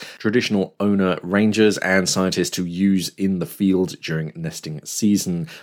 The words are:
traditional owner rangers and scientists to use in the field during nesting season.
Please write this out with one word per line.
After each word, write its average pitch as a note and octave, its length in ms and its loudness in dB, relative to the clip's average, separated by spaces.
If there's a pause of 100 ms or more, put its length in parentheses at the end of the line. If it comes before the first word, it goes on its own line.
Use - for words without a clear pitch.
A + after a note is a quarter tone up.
(180)
traditional G#2+ 600 0
owner G2 440 2
rangers G#2 560 2
and F#2 300 2
scientists F#2 420 0
to F#2 140 -4
use F2+ 520 0
in F#2+ 240 -2
the E2 60 -4
field F#2 540 0
during D#2+ 360 -6
nesting D#2 480 -10
season. F#2+ 640 0 (140)